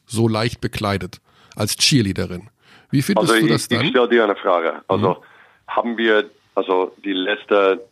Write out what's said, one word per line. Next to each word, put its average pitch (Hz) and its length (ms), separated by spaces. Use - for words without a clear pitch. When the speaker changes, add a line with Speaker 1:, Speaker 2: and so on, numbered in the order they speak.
Speaker 1:
so 113 220
leicht 113 320
bekleidet, 101 600
als 110 220
Cheerleaderin. 92 720
Wie 139 100
findest 101 300
Speaker 2:
Also 113 80
Speaker 1:
du 110 80
Speaker 2:
ich, - 40
Speaker 1:
das - 160
dann? 117 140
Speaker 2:
ich 151 80
stell 123 200
dir 120 140
eine 101 120
Frage. 82 520
Also 95 220
Speaker 1:
Mhm. 90 60
Speaker 2:
haben 113 300
wir 107 320
also 92 360
die 98 100
letzten 98 680